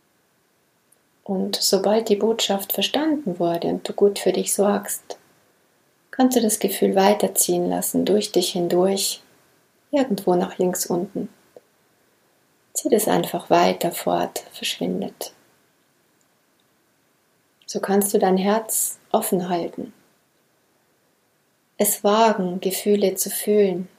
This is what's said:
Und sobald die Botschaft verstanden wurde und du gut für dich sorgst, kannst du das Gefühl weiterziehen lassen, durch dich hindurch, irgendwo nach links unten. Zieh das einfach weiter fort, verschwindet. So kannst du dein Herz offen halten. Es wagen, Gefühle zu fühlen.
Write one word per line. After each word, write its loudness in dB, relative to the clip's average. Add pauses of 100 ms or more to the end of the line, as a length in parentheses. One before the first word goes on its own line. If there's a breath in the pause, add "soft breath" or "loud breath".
(1200)
Und -4
sobald 0
die 4
Botschaft -2
verstanden -2
wurde -2
und -4
du -10
gut 2
für 0
dich -2
sorgst, -2 (920)
kannst 2
du 2
das 0
Gefühl 0
weiterziehen 2
lassen, -2
durch 0
dich 0
hindurch, 0 (680)
irgendwo 0
nach -2
links -2
unten. -4 (1500)
Zieh -4
das 4
einfach -2
weiter 2
fort, -4
verschwindet. -6 (2250)
So -8
kannst 2
du 2
dein 4
Herz -2 (120)
offen 0
halten. -6 (1800)
Es -2
wagen, 2
Gefühle 0
zu -4
fühlen. 2 (120)